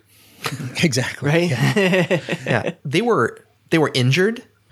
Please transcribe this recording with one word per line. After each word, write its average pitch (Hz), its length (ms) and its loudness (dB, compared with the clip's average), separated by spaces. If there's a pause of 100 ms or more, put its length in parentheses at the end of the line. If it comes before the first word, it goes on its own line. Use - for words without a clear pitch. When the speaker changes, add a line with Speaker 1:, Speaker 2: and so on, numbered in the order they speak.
(420)
Speaker 1:
<laughs> - 400 -8
Exactly. 135 460 -2
Speaker 2:
Right? 170 220 2
Speaker 1:
Yeah. 170 720 2 (120)
Speaker 2:
<laughs> - 140 -8
Speaker 3:
Yeah. 123 240 -2 (140)
They 156 180 -2
were, 185 420 -2 (260)
they 165 80 4
were 139 160 2
injured. 170 480 2 (300)